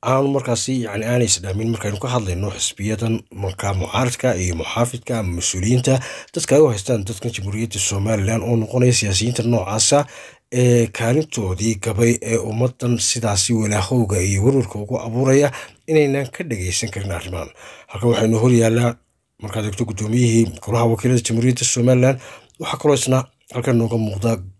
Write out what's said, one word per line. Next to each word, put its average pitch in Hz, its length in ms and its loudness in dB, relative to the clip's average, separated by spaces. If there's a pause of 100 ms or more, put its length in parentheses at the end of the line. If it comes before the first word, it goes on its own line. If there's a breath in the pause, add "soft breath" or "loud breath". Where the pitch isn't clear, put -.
aanu 135 260 2
markaasi, 127 540 -2
yacni, 107 220 -6
aanay 123 220 2
isdhaamin 101 440 -2
markaynu 104 300 -4
ka 131 80 -6
hadlayno 101 420 -2
xisbiyadan 107 720 -4 (140)
markaa 98 400 -4
mucaaradka 123 600 -2
iyo 90 180 -2
muxaafidka 120 640 -4
ama 92 200 -4
mas-uuliyiinta 123 640 0 (340 loud breath)
dadka 156 220 0
ay 151 60 8
u 147 60 6
haystaan 107 360 -2
dadkan 113 320 -8
Jamhuuriyadda 107 420 -6
Somaliland 104 640 0
oo 117 140 0
noqonaya 123 360 4
siyaasiyiinta 107 500 0
noocaasa 113 640 2 (460 loud breath)
ee 123 340 4
kaalintoodii 113 920 -2
gabay 117 420 2
ee 113 160 -2
ummaddan 120 600 -2
sidaasi 113 560 0
walaahowga 104 680 0
iyo 98 240 0
warwarka 131 340 2
ugu 104 220 -6
abuuraya 131 500 2 (360 loud breath)
inaynan 139 400 2
ka - 180 -10
dhagaysan 95 460 -4
karin 95 220 -6
arrimahan. 85 360 -8 (380 loud breath)
Halka 101 220 -4
waxaynu 113 300 2
hor 120 140 4
yaallaa 117 420 4 (480)
markaad 107 220 -6
eegto 104 200 -4
guddoomiyihii 113 600 2 (220)
golaha 117 200 2
wakiilada 117 360 2
Jamhuuriyadda 120 420 0
Somaliland, 127 540 4 (420 loud breath)
waxaa 156 180 -6
kaloo 147 160 4
isna 131 300 0 (300)
halkan 123 240 0
nooga 113 180 0
muuqda 107 400 -2 (240)